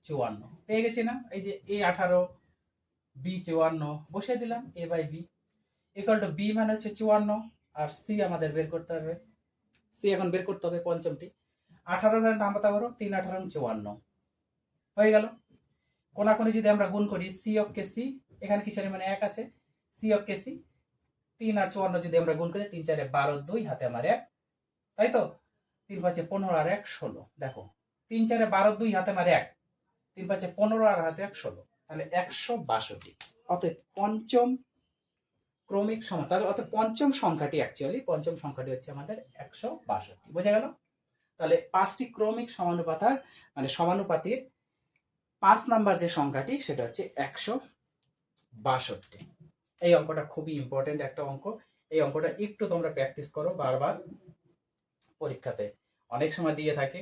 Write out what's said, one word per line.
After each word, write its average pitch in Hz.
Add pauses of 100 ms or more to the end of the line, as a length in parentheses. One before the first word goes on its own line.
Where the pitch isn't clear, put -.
চুয়ান্ন। 117 (240)
পেয়ে 220
গেছি 233
না? 247 (200)
এই 196
যে 196 (220)
এ - (140)
আঠারো, 180 (960)
বি 160 (120)
চুয়ান্ন, 160 (320)
বসিয়ে 220
দিলাম 233 (180)
a 170
by 165 (100)
b - (840)
equal 214
to 190 (100)
b - (180)
মানে 220
হচ্ছে 214
চুয়ান্ন, 208 (500)
আর 151 (120)
সি 214 (140)
আমাদের 160
বের 160
করতে 165
হবে, 160 (840)
সি -
এখন 185
বের 180
করতে 185
হবে 170 (100)
পঞ্চমটি। 165 (680)
আঠারো 214
এখানে 220
নামতা 202
করো, 214 (120)
তিন 202
আঠারো 185 (160)
চুয়ান্ন। 110 (1080)
হয়ে 214
গেল। 214 (920)
কোনাকুনি 214
যদি 208
আমরা 202
গুণ 208
করি, 180 (140)
সি 220 (140)
অক্ষে 202
সি, 233 (400)
এখানে 208
কিসের 202
মানে 185 (100)
এক 196
আছে, 220 (560)
সি - (120)
অক্ষে 208
সি, 269 (840)
তিন 220
আর 190
চুয়ান্ন 190 (100)
যদি 165
আমরা 160
গুণ 170
করি, 202
তিন 165
চারে 151 (120)
বারো, 143 (140)
দুই 214
হাতে 131
আমার 120 (100)
এক, 247 (760)
তাই 226
তো? 214 (640)
তিন 190
পাঁচে 175
পনেরো 190
আর 156
এক 208 (140)
ষোলো। - (200)
দেখো, 131 (480)
তিন 226
চারে 226
বারো, 220 (100)
দুই 226
হাতে 185
আমার 175 (100)
এক, - (680)
তিন 185
পাঁচে 190 (120)
পনেরো 220
আর 180
হাতে 160
এক -
ষোলো, - (240)
তাহলে 156 (160)
একশো - (180)
বাষট্টি। 110 (400)
অতএব 175 (240)
পঞ্চম 220 (1200)
ক্রমিক 214
সম-, 160
তাহলে 190
অতএব -
পঞ্চম 226 (120)
সংখ্যাটি 156 (100)
actually, 180 (100)
পঞ্চম 160
সংখ্যাটি 131
হচ্ছে 127
আমাদের 147 (280)
একশো - (220)
বাষট্টি। -
বোঝা 190
গেল? 233 (760)
তাহলে 165 (180)
পাঁচটি 190 (120)
ক্রমিক 226 (100)
সমানুপাতার, 175 (380)
মানে 135 (100)
সমানুপাতির 185 (1040)
পাঁচ 208 (120)
নাম্বার 214
যে 170 (100)
সংখ্যাটি, 139 (120)
সেটা 131
হচ্ছে - (240)
একশো - (1120)
বাষট্টি। 123 (640)
এই 175
অঙ্কটা 156
খুবই 156 (100)
ইম্পর্টেন্ট 139
একটা 151
অঙ্ক। 139 (500)
এই 156
অঙ্কটা 151 (160)
একটু 208
তোমরা 165
প্র্যাকটিস 135
করো 156 (120)
বারবার, 135 (1300)
পরীক্ষাতে 127 (460)
অনেক 139
সময় 156
দিয়ে 151
থাকে। 135